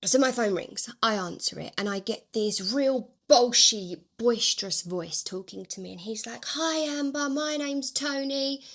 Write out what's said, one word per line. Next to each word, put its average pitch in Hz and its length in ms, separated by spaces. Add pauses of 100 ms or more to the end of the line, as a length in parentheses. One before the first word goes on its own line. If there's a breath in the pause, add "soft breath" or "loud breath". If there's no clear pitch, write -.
So 226 160
my 262 140
phone 226 220
rings, - 340 (140)
I 220 120
answer 180 460
it, - 180
and 202 100
I 196 100
get 208 360
this 208 380
real 269 380 (180)
bolshy, 233 760 (160)
boisterous 226 640
voice 170 400
talking 190 440
to - 140
me, 185 120
and 180 80
he's 214 260
like, 233 200
Hi, 320 320
Amber, 285 500
my 302 280
name's 277 340
Tony. 277 720 (120 loud breath)